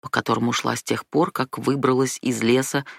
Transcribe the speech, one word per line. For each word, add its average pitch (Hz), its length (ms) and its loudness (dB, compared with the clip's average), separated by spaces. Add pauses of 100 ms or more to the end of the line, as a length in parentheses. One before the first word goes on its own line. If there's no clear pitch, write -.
по - 80 -12
которому 120 420 0
шла 120 240 -2
с - 80 -8
тех - 240 -2
пор, 165 240 0
как - 260 -4
выбралась 127 640 0
из 117 200 0
леса 131 440 2 (140)